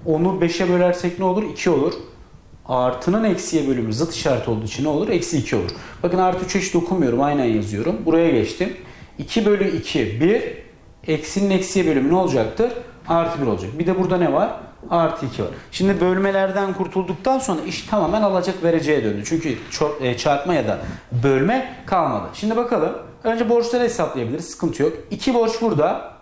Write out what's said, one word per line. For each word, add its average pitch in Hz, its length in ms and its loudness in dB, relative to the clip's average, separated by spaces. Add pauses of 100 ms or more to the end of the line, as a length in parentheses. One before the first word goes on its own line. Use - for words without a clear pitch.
Onu 175 360 2
beşe 170 280 0
bölersek 175 500 2
ne 190 60 0
olur? 190 180 0
İki - 260 -2
olur. 143 240 2 (720)
Artının 131 580 0
eksiye 165 440 0
bölümü 117 260 0
zıt 156 200 -2
işaret 127 340 0
olduğu 110 180 -2
için 117 180 -4
ne 151 40 0
olur? 156 220 0
Eksi 175 280 0
iki 127 180 -2
olur. 98 140 0 (340)
Bakın 175 140 0
artı 185 280 2
üç - 100 -6
eşit 190 200 -2
okumuyorum. 165 460 2
Aynen 143 240 2
yazıyorum. 107 500 0 (100)
Buraya 165 260 4
geçtim. 135 460 0 (400)
İki 202 280 0
bölü 196 320 2
iki, 113 440 -2
bir. 202 400 2 (460)
Eksinin 175 420 0
eksiye 185 380 2
bölümü 139 220 2
ne 165 60 4
olacaktır? 175 560 2 (360)
Artı 165 340 0
bir 131 60 0
olacak. 104 320 -4
Bir 170 80 0
de 185 120 0
burada 180 180 2
ne 165 160 2
var? 175 260 0 (300)
Artı 165 360 0
iki 120 180 -4
var. 90 60 -4 (220)
Şimdi 190 300 0
bölmelerden 190 720 2
kurtulduktan 190 680 -2
sonra 185 280 -2
iş 180 140 -8
tamamen 202 400 0
alacak 185 420 0
vereceğe 151 400 2
döndü. 101 220 -2
Çünkü 156 320 -2 (140)
çor-, 147 300 -2
e, 123 160 0
çarpma 147 360 0
ya 127 140 0
da 95 100 -2 (460)
bölme 147 520 2 (100)
kalmadı. 131 480 0
Şimdi 220 220 -2
bakalım. 220 380 0 (300)
Önce 226 260 0
borçları 240 340 2
hesaplayabiliriz. 151 640 -2
Sıkıntı - 380 -2
yok. 151 100 2 (180)
İki 240 220 0
borç 226 280 2
burada. 185 500 0 (100)